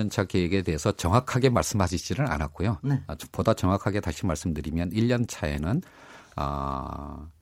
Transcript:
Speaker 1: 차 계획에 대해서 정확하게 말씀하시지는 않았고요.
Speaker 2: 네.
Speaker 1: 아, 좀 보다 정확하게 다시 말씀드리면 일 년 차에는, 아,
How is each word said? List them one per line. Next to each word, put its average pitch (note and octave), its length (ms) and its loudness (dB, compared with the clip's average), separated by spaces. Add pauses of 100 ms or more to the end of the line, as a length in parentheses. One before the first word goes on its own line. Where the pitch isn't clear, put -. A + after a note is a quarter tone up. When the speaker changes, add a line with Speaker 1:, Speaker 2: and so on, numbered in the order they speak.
Speaker 1:
차 G2+ 140 0
계획에 F#2 400 2
대해서 F2 280 0
정확하게 B2 600 4
말씀하시지는 F#2 760 2
않았고요. E2 540 -2
Speaker 2:
네. C3+ 240 0
Speaker 1:
아, D#2+ 80 -8
좀 - 180 -12
보다 G#2 220 2
정확하게 G2 460 2
다시 F#2+ 260 -4
말씀드리면 D#2+ 680 -2
일 A2 140 2
년 A#2+ 200 2
차에는, D#2+ 560 -2 (520)
아, C#2 920 -6 (140)